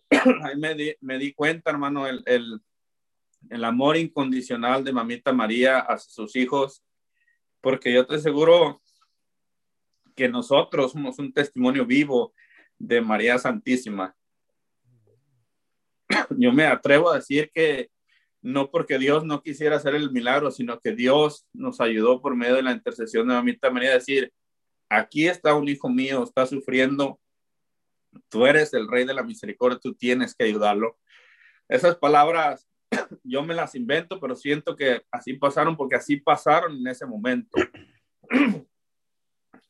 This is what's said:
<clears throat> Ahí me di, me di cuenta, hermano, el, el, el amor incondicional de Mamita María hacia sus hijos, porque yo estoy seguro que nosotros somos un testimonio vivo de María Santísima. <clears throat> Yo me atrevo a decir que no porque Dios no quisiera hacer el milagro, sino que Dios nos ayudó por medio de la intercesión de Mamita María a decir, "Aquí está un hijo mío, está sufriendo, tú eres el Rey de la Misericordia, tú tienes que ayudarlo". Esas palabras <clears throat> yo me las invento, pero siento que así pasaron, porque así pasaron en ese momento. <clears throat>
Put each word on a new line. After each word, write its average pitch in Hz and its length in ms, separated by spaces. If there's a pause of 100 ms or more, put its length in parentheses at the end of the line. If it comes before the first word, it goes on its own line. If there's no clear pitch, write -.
(100)
<clears throat> 254 320
Ahí 139 160
me 156 160
di, 151 260
me 131 180
di 139 160
cuenta, 160 360
hermano, 143 380
el, 127 180
el, 117 340 (880)
el 117 160
amor 131 320
incondicional 131 840
de 135 100
Mamita 120 400
María 123 460
hacia 113 340
sus 107 220
hijos, 135 480 (760)
porque 127 320
yo 123 100
estoy 147 160
seguro 151 640 (1300)
que 131 140
nosotros 131 640
somos 139 260
un 139 140
testimonio 131 540
vivo 127 480 (440)
de 117 220
María 113 380
Santísima. 113 760 (1900)
<clears throat> - 300
Yo 123 140
me 151 140
atrevo 143 440
a 156 60
decir 143 360
que 160 380 (520)
no 139 280
porque 151 280
Dios 143 260
no 151 180
quisiera 151 340
hacer 143 180
el 147 180
milagro, 131 380
sino 120 300
que 113 120
Dios 139 640
nos 127 260
ayudó 117 400
por 127 160
medio 120 200
de 135 60
la 127 100
intercesión 113 540
de 127 80
Mamita 123 360
María 127 200
a 131 40
decir, 127 380 (580)
"Aquí 113 380
está 165 260
un 147 140
hijo 139 200
mío, 131 340
está 131 240
sufriendo, 135 720 (1120)
tú 113 180
eres 151 280
el 113 140
Rey 123 180
de 135 80
la 131 80
Misericordia, 117 600
tú 123 120
tienes 123 400
que 123 100
ayudarlo". 104 540 (680)
Esas - 280
palabras 147 720 (220)
<clears throat> - 340
yo 139 180
me 165 120
las 160 200
invento, 147 460
pero 127 160
siento 151 400
que 127 340
así 123 240
pasaron, 151 420
porque 131 200
así 143 220
pasaron 156 580
en 123 100
ese 131 200
momento. 120 500 (680)
<clears throat> 233 460 (1000)